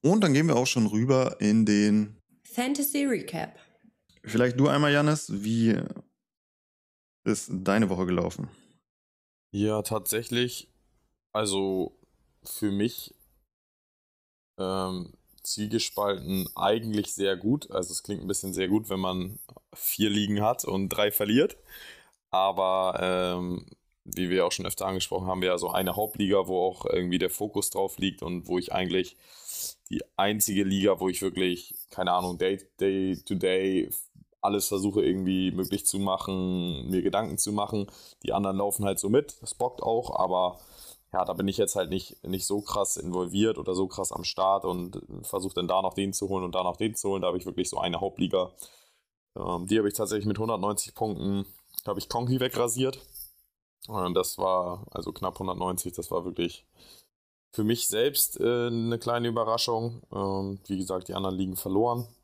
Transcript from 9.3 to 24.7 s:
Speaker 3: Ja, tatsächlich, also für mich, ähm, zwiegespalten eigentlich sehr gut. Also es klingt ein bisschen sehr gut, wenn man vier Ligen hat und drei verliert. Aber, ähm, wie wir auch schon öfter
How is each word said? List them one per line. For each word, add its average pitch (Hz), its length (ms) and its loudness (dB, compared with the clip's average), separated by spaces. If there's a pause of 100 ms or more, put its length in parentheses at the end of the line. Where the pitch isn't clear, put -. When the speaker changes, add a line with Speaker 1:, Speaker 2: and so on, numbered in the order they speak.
Speaker 3:
Ja, 104 320 2
tatsächlich, 117 880 -2 (600)
also 98 680 0 (460)
für - 280 -2
mich, 101 440 -2 (1400)
ähm, 92 560 -4 (300)
zwiegespalten 101 1120 -2
eigentlich 107 580 0
sehr 98 240 0
gut. 113 340 0
Also 90 220 -4
es - 100 -6
klingt 101 180 -6
ein 90 60 -8
bisschen 95 260 -4
sehr 92 140 0
gut, 107 220 2
wenn 95 100 -2
man 92 400 -4 (340)
vier - 360 0
Ligen 104 320 2
hat 113 240 2
und 95 240 -2
drei 104 220 2
verliert. 117 440 2 (760)
Aber, 92 720 2
ähm, 90 640 0 (380)
wie 90 260 -2
wir 92 160 4
auch 90 60 0
schon 92 140 -6
öfter 95 220 -4